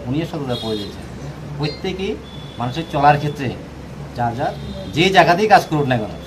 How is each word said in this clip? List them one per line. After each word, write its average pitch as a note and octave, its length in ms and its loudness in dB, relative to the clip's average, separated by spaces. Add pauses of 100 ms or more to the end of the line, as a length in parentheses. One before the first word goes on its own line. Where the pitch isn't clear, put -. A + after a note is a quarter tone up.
উনিও D3 200 -2
সততা C#3 280 -4
করে A2 220 -4
দিয়েছেন। - 540 -10 (280)
প্রত্যেকেই F#3 580 -4 (420)
মানুষের B2+ 340 -4
চলার D3 240 6
ক্ষেত্রে C#3+ 340 -2 (680)
যার A#2 200 0
যার D3 160 -2 (400)
যে F3+ 180 4
জায়গাতেই F#3+ 380 8
কাজ G3 180 8
করুক D3 200 2
না B2+ 120 4
কেন, G#2+ 100 -4 (180)